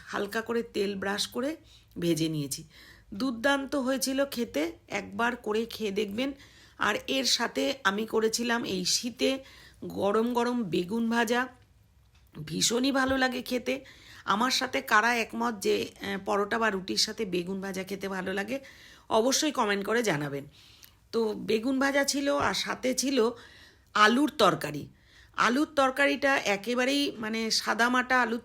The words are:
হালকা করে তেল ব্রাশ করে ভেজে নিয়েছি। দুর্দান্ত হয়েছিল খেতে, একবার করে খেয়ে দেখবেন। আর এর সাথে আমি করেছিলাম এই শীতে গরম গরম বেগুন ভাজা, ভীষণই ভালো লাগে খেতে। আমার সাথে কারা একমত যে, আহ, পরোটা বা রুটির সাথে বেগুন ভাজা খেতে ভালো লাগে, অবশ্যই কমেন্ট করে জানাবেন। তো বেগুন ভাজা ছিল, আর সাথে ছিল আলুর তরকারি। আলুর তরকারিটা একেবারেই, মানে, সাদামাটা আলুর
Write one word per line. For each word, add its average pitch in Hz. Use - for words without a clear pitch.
হালকা 202
করে 233
তেল 202
ব্রাশ 196
করে 269
ভেজে 165
নিয়েছি। 151
দুর্দান্ত 269
হয়েছিল 269
খেতে, 277
একবার 202
করে 220
খেয়ে 220
দেখবেন। 214
আর 208
এর 269
সাথে 262
আমি 202
করেছিলাম 226
এই 190
শীতে 254
গরম 202
গরম 240
বেগুন 185
ভাজা, 233
ভীষণই 208
ভালো 262
লাগে 254
খেতে। 254
আমার 226
সাথে 254
কারা 233
একমত 226
যে, 208
আহ, 196
পরোটা 208
বা 220
রুটির 196
সাথে 214
বেগুন 180
ভাজা 190
খেতে 190
ভালো 190
লাগে, 208
অবশ্যই 262
কমেন্ট 202
করে 226
জানাবেন। 143
তো 220
বেগুন 220
ভাজা 277
ছিল, 277
আর 214
সাথে 208
ছিল 254
আলুর 233
তরকারি। 151
আলুর 247
তরকারিটা 277
একেবারেই, 247
মানে, 220
সাদামাটা 247
আলুর 233